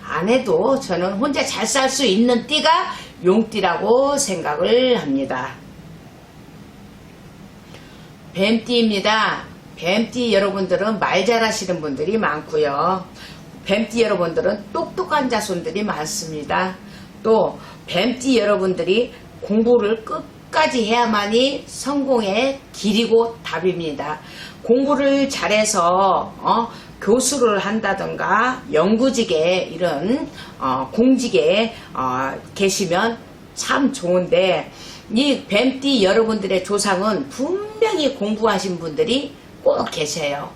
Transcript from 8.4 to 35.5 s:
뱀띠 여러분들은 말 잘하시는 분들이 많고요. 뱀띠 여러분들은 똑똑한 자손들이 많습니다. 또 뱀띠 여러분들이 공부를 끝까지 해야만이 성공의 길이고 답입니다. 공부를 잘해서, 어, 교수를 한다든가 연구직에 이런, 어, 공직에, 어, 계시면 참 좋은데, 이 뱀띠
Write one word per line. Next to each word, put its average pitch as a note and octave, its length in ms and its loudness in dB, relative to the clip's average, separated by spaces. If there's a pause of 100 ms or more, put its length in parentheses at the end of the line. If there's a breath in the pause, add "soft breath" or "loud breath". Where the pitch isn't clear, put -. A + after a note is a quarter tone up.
뱀띠 A3 580 0
여러분들은 G3 640 0
말 F3+ 260 0
잘하시는 G#3 560 0
분들이 D3+ 380 -2
많고요. D3+ 840 0 (600 loud breath)
뱀띠 A3+ 380 0
여러분들은 F3 680 0
똑똑한 D4+ 560 -2
자손들이 F#3+ 560 -2
많습니다. D#3+ 920 -4 (460 loud breath)
또 G#3 360 2 (280 loud breath)
뱀띠 B3 520 0
여러분들이 G3 720 2 (280 loud breath)
공부를 A3 640 2
끝까지 D#4 800 -2
해야만이 A3+ 840 0
성공의 C4 920 -2 (120)
길이고 A3+ 680 2
답입니다. E3 800 -4 (440 loud breath)
공부를 C#4 640 2
잘해서, F#3+ 1120 2
어, - 300 0 (320 loud breath)
교수를 A#3+ 580 2
한다든가 G3+ 1040 -2 (100)
연구직에 F#3 1000 2
이런, F3 560 -2 (320 loud breath)
어, C3 320 -2
공직에, A3 840 4 (180 loud breath)
어, C3 400 -2 (220)
계시면 G3 640 0 (360)
참 C4+ 380 0
좋은데, F3+ 800 2 (440 loud breath)
이 C4 320 2
뱀띠 B3+ 560 2